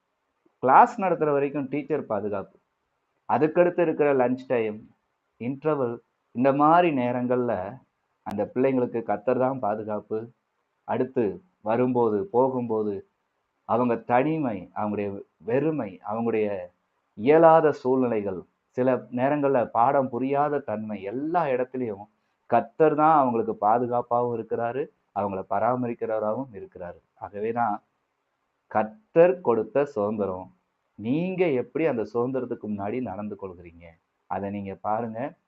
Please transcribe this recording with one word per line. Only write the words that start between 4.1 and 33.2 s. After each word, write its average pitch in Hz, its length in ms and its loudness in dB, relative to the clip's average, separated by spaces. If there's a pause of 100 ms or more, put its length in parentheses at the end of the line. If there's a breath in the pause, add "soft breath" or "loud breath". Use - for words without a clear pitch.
லஞ்ச் 127 320 0
டைம், 110 480 -4 (440)
இன்டர்வல், 135 600 -2 (340)
இந்த 131 200 2
மாதிரி 156 440 4
நேரங்கள்ல 123 840 -2 (420)
அந்த 101 320 -4
பிள்ளைங்களுக்கு 123 480 0
கர்த்தர் 113 360 -2
தான் 127 200 0
பாதுகாப்பு. 110 720 -6 (540)
அடுத்து 113 580 -2 (180)
வரும்போது, 117 640 0
போகும்போது, 113 840 -2 (560)
அவங்க 117 320 0
தனிமை, 123 800 -2
அவங்களுடைய 101 460 -4 (140)
வெறுமை, 120 640 -2 (100)
அவங்களுடைய 110 480 -2 (560)
இயலாத 156 580 6
சூழ்நிலைகள், 113 720 -2 (260)
சில 127 280 0
நேரங்கள்ல 131 680 0
பாடம் 127 420 2
புரியாத 139 500 -2
தன்மை, 107 440 -8
எல்லா 147 440 -4
இடத்துலயும் 123 580 -4 (420)
கர்த்தர் 151 480 2
தான் 151 260 4
அவங்களுக்கு 113 340 0
பாதுகாப்பாகவும் 120 840 0
இருக்கிறாரு, 117 480 -6 (280)
அவங்கள 98 360 -4
பராமரிக்கிறவராகவும் 113 1000 -2
இருக்கிறாரு. 90 440 -14 (180)
ஆகவே 101 380 -8
தான் 113 300 -2 (840)
கர்த்தர் 165 760 2
கொடுத்த 117 440 0
சுதந்திரம், 101 720 -4 (400)
நீங்க 170 520 -2
எப்படி 139 400 -2
அந்த 120 280 -2
சுதந்திரத்துக்கு 123 540 -4
முன்னாடி 104 320 -4
நடந்து 104 420 -8